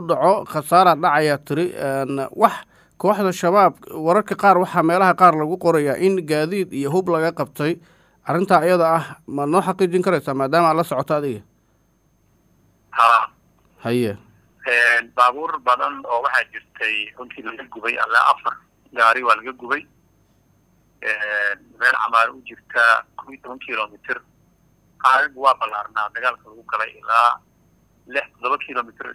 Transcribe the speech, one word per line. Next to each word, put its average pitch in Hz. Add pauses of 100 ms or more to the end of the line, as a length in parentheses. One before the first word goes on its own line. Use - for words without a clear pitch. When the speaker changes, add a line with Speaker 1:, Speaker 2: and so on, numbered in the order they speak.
Speaker 1:
dhaco, 170
khasaara 170
dhacayaa 151
tiri, 156 (100)
een, 135
wax - (440)
kooxda 202
Shabaab, 180 (180)
wararka 180
qaar 196
waxaa 180
meelaha 180
qaar 180
lagu 156
qorayaa 156
in 190
gaadiid 160
iyo 139
hub 180
laga 165
qabtay. 151 (480)
Arrintaa 175
iyada 175
ah, 156 (220)
ma 143
noo 160
xaqiijin 185
karaysaa 175
maadaama 143
aad 156
la 165
socoto -
adiga? 139 (1500)
Speaker 2:
Haa. 117 (560)
Speaker 1:
Haye. 117 (480)
Speaker 2:
Een, 120
baabuur 143
badan 135
oo 120
waxaa 127
jirtay 107
runtii 123
laga 110
gubay, 113
ilaa 117
afar - (400)
gaari 117
waa 117
laga 113
gubay. 127 (1160)
Een, 104 (200)
meel 123
Camaar 113
u 131
jirta 117 (140)
kow -
iyo 135
toban 127
kiiloomitir. 110 (840)
Aagag 135
waa 131
ballaarnaa, 107
dagaalka 120
lagu 110
galay 110
ilaa 117 (640)
lix, 135 (160)
toddoba 131
kiiloomitir 123